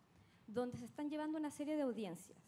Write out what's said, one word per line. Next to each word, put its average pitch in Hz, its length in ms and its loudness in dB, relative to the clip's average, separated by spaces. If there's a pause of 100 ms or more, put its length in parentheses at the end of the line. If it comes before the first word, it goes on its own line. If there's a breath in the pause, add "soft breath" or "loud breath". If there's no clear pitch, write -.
(460 loud breath)
donde 240 320 0
se 247 60 -6
están 294 260 -4
llevando 311 260 0
una 302 140 0
serie 294 240 0
de 302 80 6
audiencias. 196 640 -2